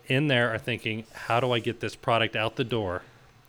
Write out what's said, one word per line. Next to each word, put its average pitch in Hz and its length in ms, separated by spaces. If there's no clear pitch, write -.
in 139 220
there 120 240
are 113 40
thinking, 110 540
"How - 300
do 127 100
I 120 80
get 110 220
this 110 120
product 113 440
out 110 180
the 143 80
door?" 107 380